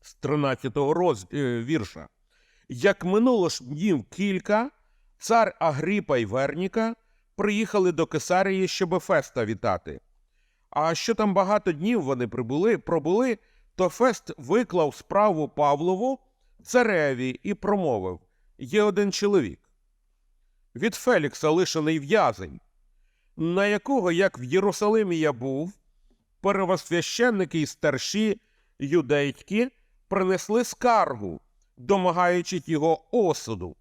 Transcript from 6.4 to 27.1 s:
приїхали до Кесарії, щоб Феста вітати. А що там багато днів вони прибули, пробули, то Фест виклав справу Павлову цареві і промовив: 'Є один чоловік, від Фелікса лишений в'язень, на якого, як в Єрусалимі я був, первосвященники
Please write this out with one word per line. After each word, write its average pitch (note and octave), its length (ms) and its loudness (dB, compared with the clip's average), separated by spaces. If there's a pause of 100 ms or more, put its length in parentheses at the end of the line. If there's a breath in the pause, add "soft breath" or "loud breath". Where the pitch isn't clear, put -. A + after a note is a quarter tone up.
приїхали G#3 560 0
до D#3 140 0
Кесарії, F#3+ 640 0
щоб F3+ 320 -2
Феста C3+ 460 -2
вітати. G2 560 -4 (680)
А D#3+ 260 0
що A3+ 200 -2
там G#3 180 0
багато G3 380 2
днів F#3 300 0
вони C3 260 -2
прибули, C3+ 500 0
пробули, F#3 600 0 (380)
то F3+ 140 2
Фест - 480 0
виклав E3+ 580 0
справу F#3 540 0
Павлову F3+ 720 0 (440)
цареві D3 800 2
і G3+ 100 -4
промовив: B2+ 680 -2 (380)
'Є C3+ 260 0
один G3+ 280 2
чоловік, F#3+ 480 0 (1160)
від F#3 200 -2
Фелікса D#3+ 540 0
лишений D#3+ 500 2
в'язень, C3+ 600 0 (800)
на F3 300 0
якого, G#3 440 0
як F3 280 0
в B2 40 -10
Єрусалимі F#3+ 720 0
я D3+ 160 0
був, C3+ 400 -6 (680)
первосвященники F#3 1200 0